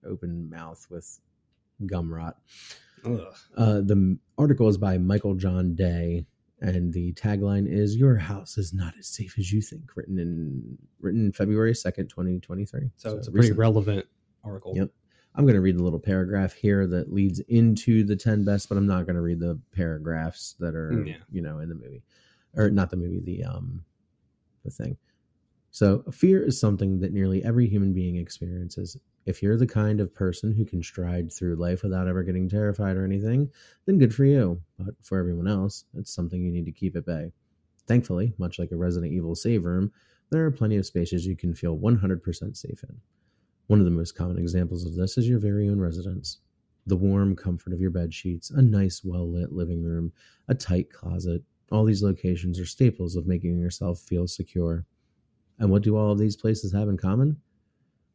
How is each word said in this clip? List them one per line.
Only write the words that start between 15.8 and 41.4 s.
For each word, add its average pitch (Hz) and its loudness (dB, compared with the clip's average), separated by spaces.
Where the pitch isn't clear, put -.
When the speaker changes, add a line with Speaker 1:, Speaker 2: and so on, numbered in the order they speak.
Speaker 1:
little 85 0
paragraph 95 0
here 101 2
that 87 -2
leads 98 2
into 113 4
the 101 0
ten 104 2
best, 101 0
but 101 0
I'm 98 4
not 92 2
gonna 87 -2
read 85 -2
the 85 -4
paragraphs 80 -6
that 82 -6
are, 80 -6
Speaker 2:
Mm, 107 -2
yeah. - -10
Speaker 1:
you 92 -6
know, 78 -8
in 80 -8
the 82 -10
movie. 64 -18
Or 107 4
not 95 2
the 92 -6
movie, 87 -4
the, 90 -6
um, 87 -8
the - -10
thing. - -8
So, - 2
fear 190 4
is - 0
something 95 2
that 92 -2
nearly 95 2
every 117 2
human 98 2
being 90 -2
experiences. 87 -8
If - -4
you're 104 4
the 117 4
kind 107 0
of 95 -4
person 98 -2
who 107 0
can 85 -6
stride 87 -4
through 87 -4
life 87 -2
without 92 -2
ever 90 -2
getting 92 -2
terrified 101 0
or 95 -2
anything, 110 0
then 196 4
good 113 8
for 139 4
you. 107 4
But 95 -8
for - -4
everyone 87 -2
else, 101 -2
it's - -12
something 90 -6
you 90 -2
need 87 -4
to 78 -10
keep 90 -6
at 82 -8
bay. 82 -6
Thankfully, 113 2
much 87 -6
like 82 -4
a - -4
Resident 85 -2
Evil 85 -2
save 113 0
room, 90 0
there 160 2
are 151 0
plenty 107 0
of 98 0
spaces 87 -2
you 90 -2
can 87 -2